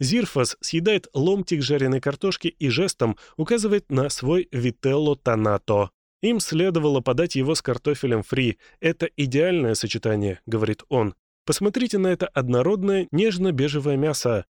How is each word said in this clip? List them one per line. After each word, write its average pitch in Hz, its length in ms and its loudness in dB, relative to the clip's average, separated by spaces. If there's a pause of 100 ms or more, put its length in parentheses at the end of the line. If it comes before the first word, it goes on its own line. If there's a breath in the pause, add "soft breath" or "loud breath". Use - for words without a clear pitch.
Зирфас 143 600 0
съедает 175 520 0
ломтик 180 480 0
жареной 135 400 0
картошки 175 460 -4
и 147 220 -2
жестом 120 500 0 (180 loud breath)
указывает 208 540 0
на 135 180 0
свой 165 440 0
вителло 135 640 0
тонато. 104 720 0 (320)
«Им 226 180 2
следовало 160 600 2
подать 135 340 0
его 135 220 0
с - 40 -4
картофелем 123 640 -2
фри. 123 360 -2 (220 soft breath)
Это 165 260 -2 (100)
идеальное 139 580 0
сочетание», 104 720 -2
говорит 107 420 -2
он. 110 260 -2 (300)
«Посмотрите 208 540 -2
на 185 80 2
это 185 220 -2
однородное 180 840 0
нежно-бежевое 151 840 0
мясо. 135 500 0 (140)